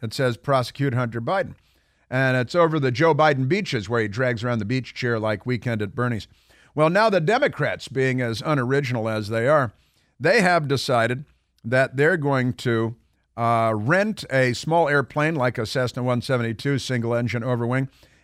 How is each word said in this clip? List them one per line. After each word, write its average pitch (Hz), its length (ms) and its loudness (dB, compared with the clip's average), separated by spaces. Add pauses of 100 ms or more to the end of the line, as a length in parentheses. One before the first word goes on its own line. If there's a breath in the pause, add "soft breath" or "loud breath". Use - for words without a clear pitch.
It 110 120 -8
says, 127 220 0
"Prosecute 135 580 -2
Hunter 117 280 -4
Biden." 185 340 -4 (540)
And 127 260 0
it's 123 180 -2
over 160 260 4
the 131 120 2
Joe 151 240 4
Biden 139 320 4
beaches 139 400 -2
where 117 140 0
he 104 80 0
drags 120 340 -2
around 120 160 -2
the 101 60 -4
beach 123 280 -4
chair 117 260 -2
like 107 260 -2
Weekend 120 360 -2
at 101 140 -6
Bernie's. 120 320 -4 (480 soft breath)
Well, 156 140 4
now 214 200 4
the 185 120 2
Democrats, 151 680 0
being 131 320 0
as 117 260 -4
unoriginal 127 640 0
as 107 220 -2
they 113 180 0
are, 139 260 2 (460)
they 185 220 4
have 175 260 2
decided 127 560 0 (400)
that 127 320 0
they're 160 220 2
going 131 360 0
to, 113 420 -2 (420)
uh, 117 360 2
rent 175 560 0
a 131 240 2
small 160 360 0
airplane 147 460 0
like 123 220 -2
a 113 80 -4
Cessna 123 380 -4
one 123 180 0
seventy-two 123 560 -2
single 117 360 -2
engine 117 300 -2
over 120 220 -2
wing, 131 220 0 (360 soft breath)